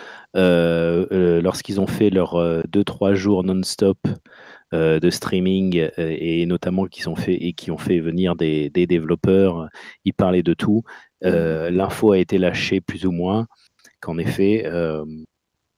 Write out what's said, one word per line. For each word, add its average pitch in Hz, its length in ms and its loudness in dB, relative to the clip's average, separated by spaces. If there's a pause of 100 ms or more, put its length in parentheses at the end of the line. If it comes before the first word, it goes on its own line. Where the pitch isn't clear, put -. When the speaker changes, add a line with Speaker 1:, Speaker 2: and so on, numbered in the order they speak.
(380)
Speaker 1:
Euh, 85 760 2
euh, 87 300 4
lorsqu'ils 95 400 -2
ont 95 60 0
fait 107 220 2
leurs, 90 260 0
euh, 85 340 0
deux, 101 160 2
trois 98 280 0
jours 95 300 2
non-stop, 95 540 0 (760)
euh, 80 260 2
de 87 100 4
streaming, 92 720 0
euh, 78 180 0
et 82 480 -2
notamment 90 420 -2
qu'ils - 200 -12
ont 82 80 -6
fait, 92 200 -2
et 85 180 -4
qui - 180 -10
ont 78 60 -6
fait 90 220 0
venir 87 360 -2
des, 78 340 -2
des 87 160 0
développeurs, 87 760 2
euh, 80 60 -10 (360)
ils 98 100 -2
parlaient 92 300 2
de 85 100 2
tout. 107 300 0 (400)
Euh, 82 460 -2
Speaker 2:
Mhm. 90 80 0
Speaker 1:
l'info 98 340 2
a 98 60 6
été 92 200 2
lâchée 92 440 0
plus 90 240 -8
ou 92 60 2
moins, 95 360 -2 (540)
qu'en 82 160 -8
effet, 98 480 0
euh, 80 400 -4 (720)